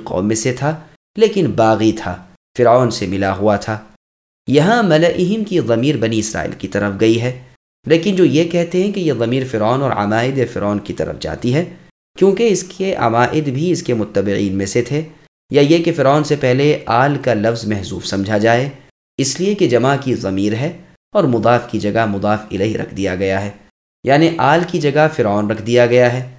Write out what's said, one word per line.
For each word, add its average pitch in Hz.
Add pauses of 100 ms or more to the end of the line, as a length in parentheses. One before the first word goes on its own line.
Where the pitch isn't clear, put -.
قوم 95
میں 110
سے 123
تھا، 147 (360)
لیکن 202
باغی 110
تھا، 92 (340)
فرعون 120
سے 101
ملا 95
ہوا 101
تھا۔ 107 (680)
یہاں 175
ملئہم 175
کی 185
ضمیر 117
بنی 113
اسرائیل 87
کی -
طرف 101
گئی 113
ہے، 123 (440)
لیکن 165
جو 180
یہ 143
کہتے 175
ہیں 208
کہ 202
یہ 160
ضمیر 117
فرعون 113
اور 131
عمائد 110 (140)
فرعون 101
کی -
طرف -
جاتی 78
ہے، 175 (460)
کیونکہ 196
اس -
کے 190
عمائد 123
بھی 151
اس 165
کے 127
متبعین 101
میں 98
سے 120
تھے، 147 (500)
یا 139
یہ 165
کہ 170
فرعون 147
سے 151
پہلے 143
آل 131
کا 120
لفظ 113
محذوف 98
سمجھا 98
جائے، 117 (480)
اس 135
لیے 196
کہ 175
جمع 123
کی 123
ضمیر 98
ہے 151 (340)
اور 202
مضاف 117
کی 107
جگہ 104
مضاف 104 (120)
الیہ 104
رکھ -
دیا 95
گیا 95
ہے، 101 (520)
یعنی 147
آل 143
کی 175
جگہ 147
فرعون 104
رکھ 104
دیا 120
گیا 120
ہے، 127